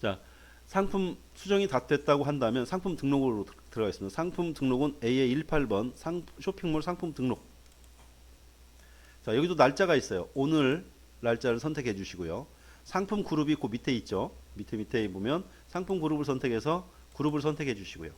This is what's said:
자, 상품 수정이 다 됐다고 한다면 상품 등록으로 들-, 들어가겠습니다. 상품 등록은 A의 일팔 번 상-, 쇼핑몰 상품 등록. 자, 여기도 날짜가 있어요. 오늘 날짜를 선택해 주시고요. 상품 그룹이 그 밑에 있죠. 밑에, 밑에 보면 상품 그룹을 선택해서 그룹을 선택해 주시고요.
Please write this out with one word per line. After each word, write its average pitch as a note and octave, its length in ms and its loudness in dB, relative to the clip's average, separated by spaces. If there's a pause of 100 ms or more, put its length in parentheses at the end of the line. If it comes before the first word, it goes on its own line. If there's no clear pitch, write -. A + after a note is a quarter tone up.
자, G2 180 -2 (460)
상품 G3 520 0 (180)
수정이 G3 320 2
다 C3 200 0
됐다고 C#3+ 360 4
한다면 B2+ 420 0
상품 F#3 300 -2
등록으로 C3+ 500 2
들-, - 80 -18 (160)
들어가겠습니다. G2 440 -2
상품 E3+ 400 -2
등록은 C#3 500 0
A의 B2+ 280 2
일팔 D3 360 0
번 A2 280 0
상-, E3+ 300 -6 (160)
쇼핑몰 D#3+ 400 -2
상품 E3+ 320 -4
등록. B2+ 280 -2 (1800)
자, A2+ 120 0
여기도 E3+ 200 4
날짜가 D3 400 6
있어요. F#2+ 380 0
오늘 D3 520 4 (360)
날짜를 A#2 380 2
선택해 C#3 360 -4
주시고요. F#2 520 -8 (360)
상품 G3 400 -2
그룹이 D3+ 320 2
그 C#3+ 120 -6
밑에 A#2+ 280 -2
있죠. G#2+ 400 -4 (200)
밑에, G#2 200 -10
밑에 G#2+ 340 -2
보면 A2+ 360 -2 (220)
상품 F#3 340 -4
그룹을 D3+ 240 0
선택해서 C3 640 -2 (260)
그룹을 D3 260 0
선택해 D3 340 -2
주시고요. E2+ 420 -12